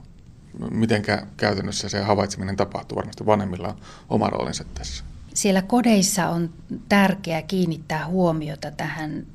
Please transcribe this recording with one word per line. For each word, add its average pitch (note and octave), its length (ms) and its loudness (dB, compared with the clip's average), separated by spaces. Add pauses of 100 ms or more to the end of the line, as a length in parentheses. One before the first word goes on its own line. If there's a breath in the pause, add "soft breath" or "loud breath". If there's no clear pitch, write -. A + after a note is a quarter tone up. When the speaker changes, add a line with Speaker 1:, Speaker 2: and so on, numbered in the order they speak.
(720)
Speaker 1:
Mitenkä G#2+ 560 2 (100)
käytännössä G2+ 520 0
se G2+ 120 -2
havaitseminen G2 540 2
tapahtuu? G2 400 -4
Varmasti - 300 -6
vanhemmilla G2 420 2
on - 80 -6 (340 loud breath)
oma G#2 200 2
roolinsa - 340 -4 (100)
tässä. - 300 -8 (300)
Speaker 2:
Siellä F#3+ 280 4
kodeissa G3 680 4
on E3+ 240 0 (360)
tärkeää F#3 520 4
kiinnittää D#3 640 -2
huomiota D#3 640 0
tähän, D#3 640 -6